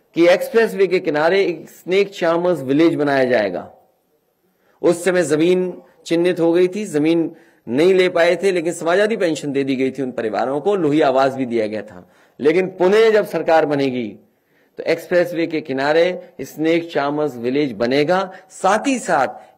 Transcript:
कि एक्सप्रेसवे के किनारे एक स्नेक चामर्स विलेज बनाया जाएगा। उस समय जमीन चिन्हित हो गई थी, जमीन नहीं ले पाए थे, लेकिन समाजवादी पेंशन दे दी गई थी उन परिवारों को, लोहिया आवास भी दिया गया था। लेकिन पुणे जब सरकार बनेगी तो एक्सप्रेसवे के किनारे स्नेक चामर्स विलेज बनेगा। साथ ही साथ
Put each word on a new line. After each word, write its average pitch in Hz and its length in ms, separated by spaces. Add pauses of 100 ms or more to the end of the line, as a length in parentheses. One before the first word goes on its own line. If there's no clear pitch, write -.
(140)
कि 170 140
एक्सप्रेसवे 190 580
के 180 140
किनारे 160 440
एक 165 260
स्नेक 196 440
चामर्स 170 460
विलेज 143 340
बनाया 139 300
जाएगा। 104 500 (1080)
उस 170 220
समय 180 180
जमीन 175 600 (240)
चिन्हित 170 340
हो 165 120
गई 180 160
थी, 208 160
जमीन 160 520 (320)
नहीं 156 260
ले 185 140
पाए 175 280
थे, 190 160
लेकिन 170 200
समाजवादी 196 440
पेंशन 160 360
दे 139 120
दी 135 120
गई 131 140
थी 135 120
उन 127 100
परिवारों 117 480
को, 202 160
लोहिया 151 320
आवास 131 260
भी 131 120
दिया 117 200
गया 104 160
था। 90 280 (300)
लेकिन 160 260
पुणे 202 440
जब 208 160
सरकार 160 400
बनेगी 131 520 (580)
तो - 60
एक्सप्रेसवे 165 640
के 156 140
किनारे 156 800
स्नेक 160 520
चामर्स 147 420
विलेज 127 380
बनेगा। 143 600 (180)
साथ 214 360
ही 269 120
साथ 143 600